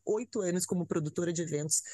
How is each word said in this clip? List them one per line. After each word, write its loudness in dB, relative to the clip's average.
oito 0
anos 0
como 0
produtora 0
de -2
eventos. 0